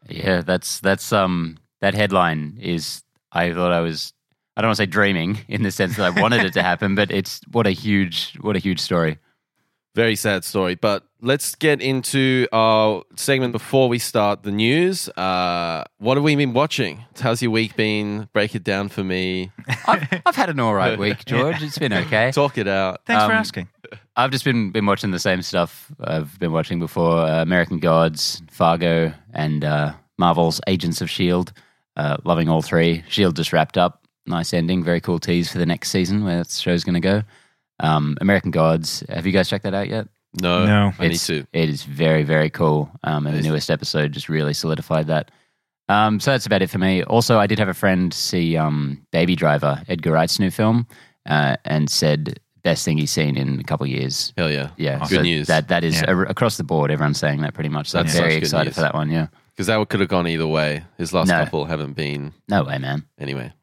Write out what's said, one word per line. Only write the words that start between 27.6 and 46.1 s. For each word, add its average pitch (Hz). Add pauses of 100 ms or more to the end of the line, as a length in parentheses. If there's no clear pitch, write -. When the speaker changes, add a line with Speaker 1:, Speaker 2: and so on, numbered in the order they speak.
Speaker 1:
Gods, 82
Fargo, 82 (220)
and, 76
uh, 76 (260)
Marvel's 85
Agents 87
of 87
shield. 90 (420)
Uh, 76
loving 82
all 80
three. 82
shield 92
just 82
wrapped 80
up. 90 (220)
Nice 85
ending. 87
Very 85
cool 87
tease 87
for -
the 87
next 82
season 98
where 87
that 85
show's 87
gonna 87
go. 98 (560)
Um, 76
American 95
Gods. 80
Have 85
you 95
guys 92
checked -
that 95
out 101
yet? 107 (340)
Speaker 2:
No, 90
Speaker 3:
No. 104
Speaker 2:
I -
need 82
Speaker 1:
It's, -
Speaker 2:
to. 76
Speaker 1:
it 80
is 71
very, 78
very 78
cool. 76 (140)
Um, 76
and 76
the 76
Speaker 2:
Nice. 78
Speaker 1:
newest 78
episode 76
just 73
really 76
solidified 78
that. 76 (580)
Um, 107